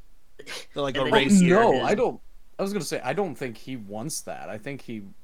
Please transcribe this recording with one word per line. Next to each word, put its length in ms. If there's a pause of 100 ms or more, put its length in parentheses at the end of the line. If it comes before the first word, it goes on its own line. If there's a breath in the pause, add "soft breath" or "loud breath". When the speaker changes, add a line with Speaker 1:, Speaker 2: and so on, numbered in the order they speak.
(720 loud breath)
Speaker 1:
They're, 100
like, 120
Speaker 2:
And 20
Speaker 1:
a 80
Speaker 2:
then 100
you 100
Speaker 1:
race 160
Speaker 2:
hear 240
Speaker 3:
No, 0
Speaker 1:
theory. 160
Speaker 3:
I 140
don't, 260 (360)
I 60
was 100
gonna 120
say, 160
I 120
don't 220
think 220
he 180
wants 460
that. 280
I 80
think 240
he 220 (200)